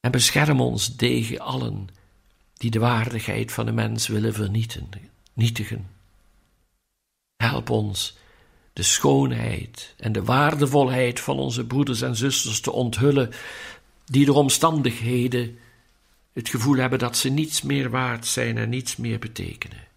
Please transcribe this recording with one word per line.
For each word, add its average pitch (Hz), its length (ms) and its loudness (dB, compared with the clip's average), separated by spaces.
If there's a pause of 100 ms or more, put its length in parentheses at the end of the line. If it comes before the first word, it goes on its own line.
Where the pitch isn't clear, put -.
En 123 40 2
bescherm 139 500 4
ons 120 340 -2
tegen 120 440 0
allen 113 480 -6 (640)
die 117 180 -4
de 113 80 0
waardigheid 113 720 0
van 117 140 -4
de 113 60 -2
mens 113 360 -2
willen 110 260 0
vernieten-, 107 560 -4 (440)
vernietigen. 113 560 -2 (1500)
Help 120 340 -2
ons 107 480 -2 (560)
de - 100 -6
schoonheid 127 1120 0
en 113 140 -4
de 104 120 -2
waardevolheid 131 960 2
van 139 180 -2
onze 123 280 -2
broeders 127 360 0
en 127 140 -2
zusters 117 460 0
te - 100 -2
onthullen, 123 600 2 (760)
die 139 200 6
door 139 100 6
omstandigheden 123 1200 2 (760)
het 117 160 -8
gevoel 131 260 2
hebben 131 240 2
dat 120 180 -2
ze - 120 0
niets 151 320 0
meer 139 280 -2
waard 120 360 -4
zijn 117 320 -2
en 113 120 -2
niets 127 260 -4
meer 117 240 -4
betekenen. - 760 -10